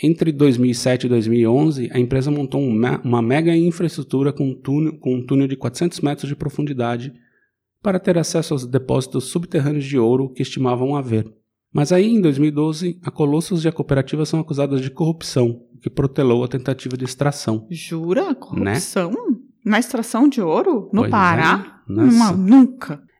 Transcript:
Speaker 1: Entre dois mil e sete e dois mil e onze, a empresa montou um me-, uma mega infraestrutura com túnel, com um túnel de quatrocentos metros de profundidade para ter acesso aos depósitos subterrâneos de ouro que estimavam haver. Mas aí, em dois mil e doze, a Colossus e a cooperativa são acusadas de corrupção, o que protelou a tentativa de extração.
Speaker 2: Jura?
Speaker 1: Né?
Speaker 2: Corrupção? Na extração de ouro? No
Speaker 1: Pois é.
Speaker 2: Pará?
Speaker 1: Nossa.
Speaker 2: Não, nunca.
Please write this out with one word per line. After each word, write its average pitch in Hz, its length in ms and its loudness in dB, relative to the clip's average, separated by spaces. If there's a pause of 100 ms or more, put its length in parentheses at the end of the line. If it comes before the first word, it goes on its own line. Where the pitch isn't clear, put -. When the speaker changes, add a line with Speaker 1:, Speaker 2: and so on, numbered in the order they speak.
Speaker 1:
Entre 160 300 2
dois 139 240 4
mil 123 140 2
e 117 40 0
sete 127 300 0
e 123 40 0
dois 117 200 2
mil 117 100 2
e 117 80 4
onze, 135 460 2
a 127 60 -2
empresa 131 300 0
montou 143 320 -2
um 135 120 0
me-, 117 320 0
uma 120 180 2
mega 160 320 2
infraestrutura 160 800 0
com 139 220 -2
túnel, 156 440 -2
com 127 160 -2
um 123 100 -4
túnel 135 220 2
de 131 100 -4
quatrocentos - 440 -4
metros 143 280 -4
de 143 60 -6
profundidade 135 760 -6 (720)
para 190 180 0
ter 175 180 0
acesso 160 340 -2
aos 127 140 -4
depósitos 127 580 -2
subterrâneos 151 600 -2
de 135 140 -2
ouro 127 340 2
que - 100 -6
estimavam 131 540 -2
haver. 110 360 -2 (400)
Mas - 200 0
aí, 190 160 4
em 226 120 4
dois 151 160 2
mil 151 120 2
e 151 40 -2
doze, 156 480 -2
a - 120 -10
Colossus 156 520 0
e 165 40 2
a 156 40 0
cooperativa 147 540 -2
são 160 140 0
acusadas 139 400 -2
de 131 100 -4
corrupção, 131 720 -2 (100)
o - 60 -20
que - 100 -8
protelou 135 540 2
a 123 60 -2
tentativa 127 480 -6
de 127 80 -8
extração. 120 640 -4
Speaker 2:
Jura? 175 600 -4
Speaker 1:
Né? 269 40 -2
Speaker 2:
Corrupção? 170 800 -4 (500)
Na 208 160 2
extração 240 480 0
de 269 140 2
ouro? 196 500 0
No 202 120 2
Speaker 1:
Pois - 60 0
é. - 20 -2
Speaker 2:
Pará? 180 760 2
Speaker 1:
Nossa. 226 460 4
Speaker 2:
Não, 180 40 -2
nunca. 202 640 4 (180)